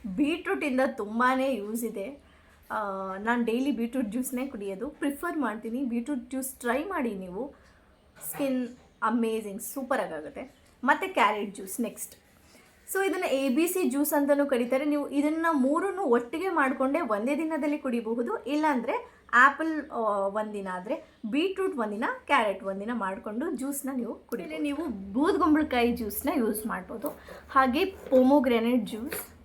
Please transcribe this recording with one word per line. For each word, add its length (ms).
ಬೀಟ್ರೂಟಿಂದ 640
ತುಂಬಾ 380
ಯೂಸ್ 480
ಇದೆ. 500
ಆ, 120
ನಾನು 280
ಡೈಲಿ 260
ಬೀಟ್ರೂಟ್ 360
ಜ್ಯೂಸ್ನೇ 400
ಕುಡಿಯೋದು 420
ಪ್ರಿಫರ್ 480
ಮಾಡ್ತೀನಿ. 460
ಬೀಟ್ರೂಟ್ 460
ಜ್ಯೂಸ್ 240
ಟ್ರೈ 300
ಮಾಡಿ 300
ನೀವು, 400
ಸ್ಕಿನ್ 360
ಅಮೇಜಿಂಗ್, 580
ಸೂಪರ್ 520
ಆಗುತ್ತೆ. 420
ಮತ್ತು 300
ಕ್ಯಾರೆಟ್ 420
ಜ್ಯೂಸ್ 260
ನೆಕ್ಸ್ಟ್. 340
So, 120
ಇದನ್ನು 200
ಎ 220
ಬಿ 180
ಸಿ 220
ಜ್ಯೂಸ್ 240
ಅಂತಲೂ 320
ಕರೀತಾರೆ. 400
ನೀವು 240
ಇದನ್ನು 440
ಮೂರನ್ನು 480
ಒಟ್ಟಿಗೆ 480
ಮಾಡಿಕೊಂಡೇ 520
ಒಂದೇ 360
ದಿನದಲ್ಲಿ 400
ಕುಡಿಬಹುದು, 680
ಇಲ್ಲಾಂದರೆ 920
ಆ್ಯಪಲ್, 580
ಆ, 40
ಒಂದಿನ 440
ಆದರೆ 340
ಬೀಟ್ರೂಟ್ 520
ಒಂದಿನ, 260
ಕ್ಯಾರೆಟ್ 380
ಒಂದಿನ 300
ಮಾಡಿಕೊಂಡು 580
ಜ್ಯೂಸ್ನ 420
ನೀವು 220
ಕುಡಿಬೋದು. 460
ನೀವು 260
ಬೂದ್ಗುಂಬಳಕಾಯಿ 840
ಜ್ಯೂಸ್ನ 420
ಯೂಸ್ 280
ಮಾಡ್ಬೋದು. 440
ಹಾಗೆ 360
ಪೊಮೊಗ್ರಾನೇಟ್ 1000
ಜ್ಯೂಸ್ 480